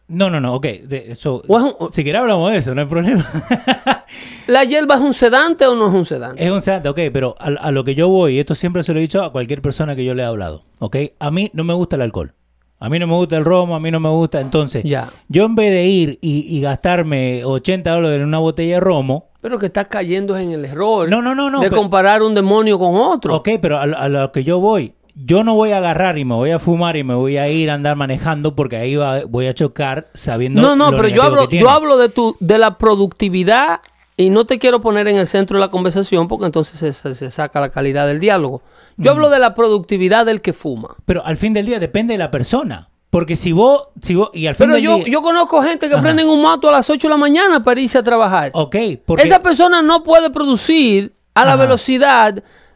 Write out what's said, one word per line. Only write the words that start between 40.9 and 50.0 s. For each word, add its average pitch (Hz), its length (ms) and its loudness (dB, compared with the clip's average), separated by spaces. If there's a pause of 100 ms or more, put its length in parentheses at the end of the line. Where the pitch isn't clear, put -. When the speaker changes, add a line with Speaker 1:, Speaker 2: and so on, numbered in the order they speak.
Speaker 1:
Pero 175 220 -2
al 160 100 -4
fin 220 160 -2
del 208 140 -2
día 226 140 -4
depende 220 340 -2
de 208 40 -2
la 156 120 -4
persona. 143 600 -4 (200)
Porque 170 240 0
si 175 180 -4
vos, 254 360 4 (120)
si - 140 -4
vos, 196 180 0
y 156 140 -6
al 147 80 -2
fin - 120 2
Speaker 2:
Pero - 80 4
Speaker 1:
del 226 100 2
Speaker 2:
yo, 320 140 4
Speaker 1:
día 370 100 -4
Speaker 2:
yo 277 120 0
conozco 330 420 2
gente 320 260 -2
que 285 60 0
Speaker 1:
Ajá. 247 100 2
Speaker 2:
prenden 311 240 2
un 302 120 4
moto 311 280 2
a 294 40 6
las 277 180 2
ocho 311 180 0
de - 20 2
la 302 60 2
mañana 294 480 4
para 247 160 2
irse 262 180 0
a 240 60 0
trabajar. 190 500 0
Speaker 1:
Ok, 156 220 -2 (280)
porque 185 200 2
Speaker 2:
Esa 359 180 6
persona 349 400 4
no 320 220 2